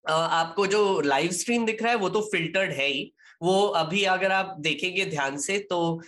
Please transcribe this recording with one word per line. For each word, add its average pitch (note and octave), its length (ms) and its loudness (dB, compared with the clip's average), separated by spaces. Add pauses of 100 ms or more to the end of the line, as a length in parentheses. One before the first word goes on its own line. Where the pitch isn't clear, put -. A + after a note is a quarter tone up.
अ, D#3 40 0
आपको E3 560 2
जो G3 340 2
लाइव C#3+ 300 2
स्ट्रीम A#3 340 0
दिख A3 180 -2
रहा A#3 80 2
है A#3+ 60 2
वो F#3+ 120 0
तो G#3 120 0
फिल्टर्ड F3+ 500 -2
है C#3 160 -2
ही। C#3 260 -4 (280)
वो F#3+ 200 4
अभी F#3 420 0
अगर F#3+ 280 2
आप F#3+ 280 0
देखेंगे F3+ 460 -2
ध्यान C#3+ 320 -2
से G3 220 -2
तो E3+ 480 -2